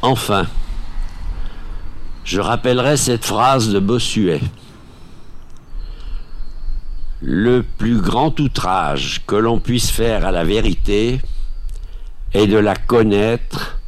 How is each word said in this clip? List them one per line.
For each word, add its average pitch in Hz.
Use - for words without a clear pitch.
Enfin, 107
je 95
rappellerai 123
cette 120
phrase 117
de 101
Bossuet. « 98
Le 110
plus 117
grand 123
outrage 85
que 98
l'on 113
puisse 120
faire 110
à 95
la 85
vérité 107
est 104
de 104
la 104
connaître 110